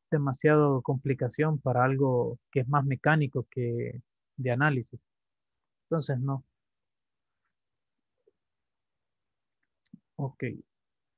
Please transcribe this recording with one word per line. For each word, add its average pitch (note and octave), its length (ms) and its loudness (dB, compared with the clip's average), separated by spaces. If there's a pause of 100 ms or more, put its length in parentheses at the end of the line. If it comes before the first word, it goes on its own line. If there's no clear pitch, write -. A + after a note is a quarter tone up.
(120)
demasiado C#3+ 720 4
complicación C#3 760 -2
para B2 260 2
algo B2+ 520 0 (140)
que C#3 80 -2
es B2 80 -2
más C#3 180 2
mecánico C#3 640 0
que A#2+ 520 -4 (340)
de B2+ 160 -2
análisis. C3 480 0 (840)
Entonces, D3 340 -4
no. C3+ 240 -4 (3750)
Ok. C3+ 260 -8 (760)